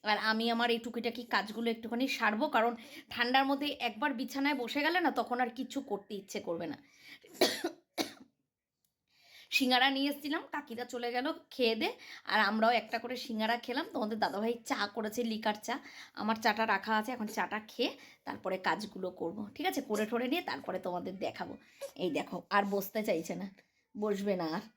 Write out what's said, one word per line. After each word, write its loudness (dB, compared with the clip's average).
আর 6
আমি 2
আমার 4
এই 2
টুকিটাকি -4
কাজগুলো 0
একটুখানি -2
সারবো, 2
কারণ 6
ঠান্ডার 4
মধ্যে 2
একবার 0
বিছানায় 0
বসে -2
গেলে 4
না, 6
তখন 0
আর -2
কিচ্ছু -6
করতে -6
ইচ্ছে -8
করবে -4
না। -8
সিঙ্গারা 6
নিয়ে 2
এসেছিলাম, -2
কাকিরা -6
চলে -4
গেল 0
খেয়ে 4
দে, 2
আর 6
আমরাও 6
একটা -6
করে -6
সিঙ্গারা 0
খেলাম। -2
তোমাদের -2
দাদাভাই 0
চা 0
করেছে, -2
লিকার 0
চা, -2
আমার 0
চাটা 4
রাখা 2
আছে, 0
এখন -4
চাটা -2
খেয়ে 0
তারপরে -4
কাজগুলো -2
করব, -4
ঠিক -4
আছে? 0
করে 0
ঠরে 0
নিয়ে 0
তারপরে -4
তোমাদের -4
দেখাবো। -6
এই 0
দেখো, -2
আর 4
বসতে -2
চাইছে 0
না, -6
বসবে 0
না -2
আর -2